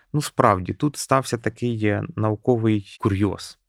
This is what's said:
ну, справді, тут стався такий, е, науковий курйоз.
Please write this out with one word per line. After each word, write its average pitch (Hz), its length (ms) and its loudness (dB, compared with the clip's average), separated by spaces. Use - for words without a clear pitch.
ну, 147 100 0
справді, 98 500 0
тут 147 240 -2
стався 135 420 0
такий, 110 480 -4
е, 101 180 0
науковий 107 840 0
курйоз. 98 680 -2